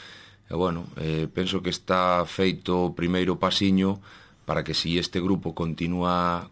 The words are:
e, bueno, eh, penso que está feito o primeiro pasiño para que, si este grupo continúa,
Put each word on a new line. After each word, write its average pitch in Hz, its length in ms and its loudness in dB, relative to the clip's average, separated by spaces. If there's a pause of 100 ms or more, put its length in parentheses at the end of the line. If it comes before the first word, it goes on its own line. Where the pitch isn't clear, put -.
(480)
e, 82 80 -6
bueno, 87 400 -2
eh, 80 320 -2
penso 92 320 -2
que 87 100 -4
está 90 540 2
feito 90 640 0
o 85 80 -6
primeiro 90 400 2
pasiño 95 640 2 (480)
para 78 160 0
que, 73 80 -4
si 82 240 0
este 87 240 -2
grupo 87 320 0
continúa, 87 1000 0